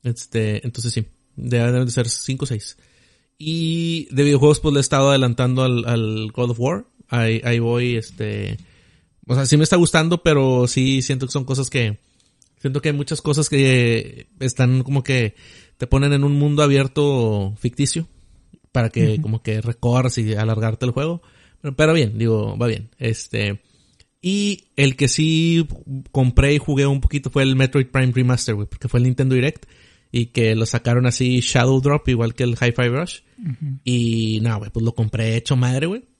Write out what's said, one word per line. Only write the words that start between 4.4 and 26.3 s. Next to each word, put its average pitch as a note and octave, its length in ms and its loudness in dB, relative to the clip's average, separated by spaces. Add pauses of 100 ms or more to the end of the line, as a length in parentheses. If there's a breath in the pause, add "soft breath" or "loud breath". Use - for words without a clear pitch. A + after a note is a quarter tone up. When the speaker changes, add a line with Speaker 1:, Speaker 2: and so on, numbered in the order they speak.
Speaker 1:
pues, D3+ 120 0
le C#3 60 2
he C#3 40 2
estado C#3 280 2
adelantando B2+ 520 2
al, B2 240 0
al A2 460 -2
God B2 180 -2
of A#2 100 -4
War. E3+ 260 -2 (220)
Ahí, A2+ 360 0
ahí A#2+ 140 0
voy, A#2+ 380 0
este, G#2 600 -6 (720 soft breath)
o B2 80 0
sea, C3+ 120 2
sí D3 100 4
me D3+ 80 6
está F#3 120 2
gustando, E3+ 460 2
pero C3 440 2
sí C3 360 0
siento C3 240 -6
que B2 60 -10
son C3+ 120 -4
cosas C3 240 -4
que, A2 300 -4 (640)
siento C#3 200 -4
que D#3 100 -2
hay D3 40 -2
muchas C#3+ 260 -4
cosas D3 300 0
que B2+ 760 0 (120)
están B2+ 440 2
como C#3 180 -2
que B2 320 -2 (420 loud breath)
te B2+ 100 -8
ponen C#3+ 280 4
en C#3 100 2
un C#3+ 140 2
mundo D3 240 2
abierto C3 960 2
ficticio C#3+ 480 -2 (640)
para A#2 180 0
que A2 260 2
Speaker 2:
Ujú. D#3 80 -2
Speaker 1:
como A2 200 -4
que A2 180 -4
recorras A#2+ 560 0
y A2 180 -2
alargarte A2 520 -2
el B2 60 -2
juego. D#3+ 280 -4 (400 soft breath)
Pero, C#3 160 -8
pero D#3 160 4
bien, A#2 240 0
digo, G#2+ 400 0
va A#2 100 -2
bien. A2+ 220 -6 (100)
Este, G#2+ 640 -4 (640 soft breath)
y G3+ 420 -2 (120)
el C3+ 200 2
que C#3 120 2
sí D#3+ 580 2 (460)
compré C3+ 420 4